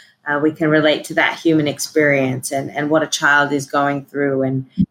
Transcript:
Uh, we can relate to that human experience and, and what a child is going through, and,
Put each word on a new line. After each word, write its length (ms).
Uh, 120
we 120
can 160
relate 340
to 120
that 260
human 260
experience 840
and, 180
and 180
what 140
a 60
child 440
is 140
going 380
through, 380
and, 280